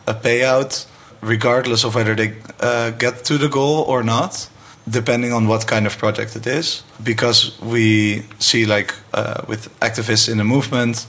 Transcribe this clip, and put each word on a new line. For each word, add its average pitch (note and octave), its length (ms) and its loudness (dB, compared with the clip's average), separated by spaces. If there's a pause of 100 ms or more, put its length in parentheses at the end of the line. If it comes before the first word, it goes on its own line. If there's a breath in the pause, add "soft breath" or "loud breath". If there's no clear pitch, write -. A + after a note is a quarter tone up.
a A2+ 80 0
payout C3 720 0 (360 loud breath)
regardless A#2+ 600 0
of A2+ 120 -2
whether A2 180 2
they, A2 220 0 (240)
uh, A#2 320 0
get C#3+ 340 -4
to D3 140 0
the D3 100 2
goal C#3 320 0
or B2+ 220 0
not, A#2+ 440 -2 (400 loud breath)
depending A#2+ 460 0
on A2+ 140 2
what A2 180 0
kind G#2+ 220 2
of - 100 -4
project A2 380 -2
it A2 100 -10
is. D3 380 -2 (180)
Because A#2 600 0
we G#2+ 640 2 (120)
see, A2+ 300 2
like, G#2 260 0 (220)
uh, - 320 -4
with A2 320 -8
activists A2+ 520 0
in A2 60 0
the G#2 60 2
movement, A#2+ 640 0